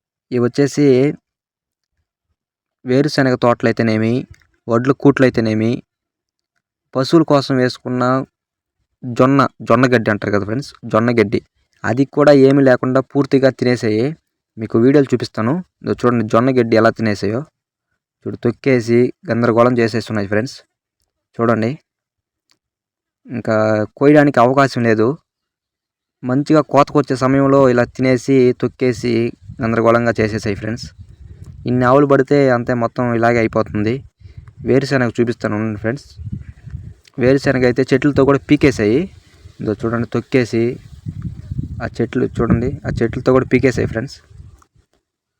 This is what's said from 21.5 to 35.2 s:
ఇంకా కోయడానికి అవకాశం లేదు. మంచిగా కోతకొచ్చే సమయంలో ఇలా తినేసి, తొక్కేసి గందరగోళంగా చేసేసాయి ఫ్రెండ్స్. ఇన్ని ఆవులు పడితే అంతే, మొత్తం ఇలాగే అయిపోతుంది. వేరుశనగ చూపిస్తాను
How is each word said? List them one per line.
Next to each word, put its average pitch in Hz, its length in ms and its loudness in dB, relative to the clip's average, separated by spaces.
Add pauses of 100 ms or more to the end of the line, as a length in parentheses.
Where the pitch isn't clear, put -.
ఇంకా 113 180 -4 (440)
కోయడానికి 147 440 4
అవకాశం 131 460 2
లేదు. 110 180 2 (1160)
మంచిగా 143 380 0 (120)
కోతకొచ్చే 139 500 2
సమయంలో 139 380 2 (120)
ఇలా 120 120 2 (120)
తినేసి, 131 400 0 (260)
తొక్కేసి 123 500 -4 (500)
గందరగోళంగా 117 560 2
చేసేసాయి 107 420 -4
ఫ్రెండ్స్. 110 260 -10 (840)
ఇన్ని 123 200 0
ఆవులు 143 220 4
పడితే 139 260 2 (180)
అంతే, 120 160 -4 (100)
మొత్తం 120 360 -4
ఇలాగే 117 240 2
అయిపోతుంది. 110 540 -2 (720)
వేరుశనగ 131 500 0
చూపిస్తాను 113 400 -4